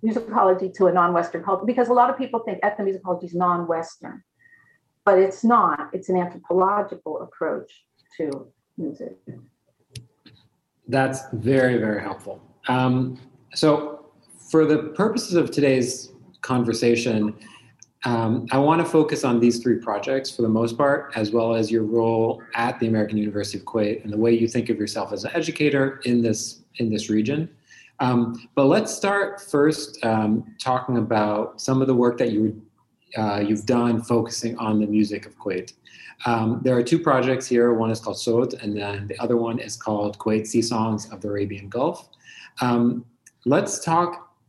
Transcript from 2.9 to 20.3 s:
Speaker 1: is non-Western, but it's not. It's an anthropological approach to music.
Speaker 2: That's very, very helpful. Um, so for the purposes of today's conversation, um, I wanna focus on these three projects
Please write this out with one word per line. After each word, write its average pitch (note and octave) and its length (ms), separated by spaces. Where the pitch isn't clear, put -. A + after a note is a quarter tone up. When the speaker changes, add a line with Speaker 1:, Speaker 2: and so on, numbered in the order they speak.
Speaker 1:
is E3+ 100
non-Western, E3+ 880
but G3 140
it's F#3+ 240
not. G#3 500
It's F#3 160
an F#3 80
anthropological F#3 1040
approach - 640
to C#3 300
music. - 380
Speaker 2:
That's C3 340
very, B2 440
very G#2+ 240
helpful. - 400
Um, B2+ 500
so - 580
for D#3 160
the D3+ 300
purposes G#3 400
of C#3+ 160
today's C3 600
conversation, A#2 960
um, A#2 480
I C3 60
wanna D#3 260
focus D#3 400
on A#2+ 160
these A#2 240
three A#2+ 140
projects - 580